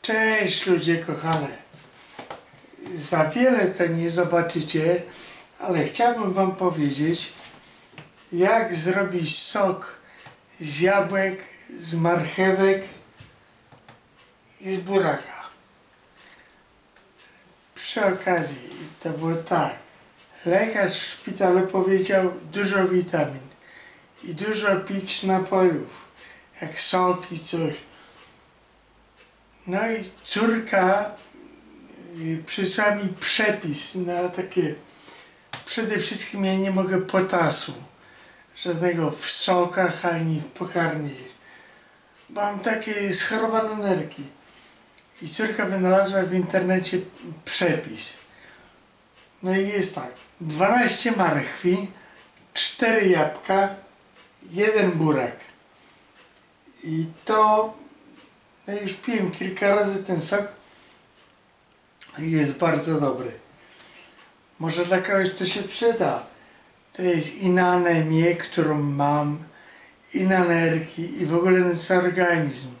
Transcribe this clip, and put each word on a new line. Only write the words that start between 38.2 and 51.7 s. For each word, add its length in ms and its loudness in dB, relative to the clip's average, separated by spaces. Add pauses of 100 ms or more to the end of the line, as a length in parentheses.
żadnego 560 -2
w 140 -6
sokach 800 0
ani 360 -2
w 40 -10
pokarmie. 640 -4 (1200)
Mam 300 -4
takie 540 -2
schorowane 600 0
nerki. 480 -2 (960)
I 60 -8
córka 380 0
wynalazła 580 2
w 100 -2
internecie 640 0 (460)
przepis. 720 0 (1300)
No 140 0
i 100 0
jest 280 0
tak, 160 -8 (300)
dwanaście 680 2
marchwi, 760 0 (640)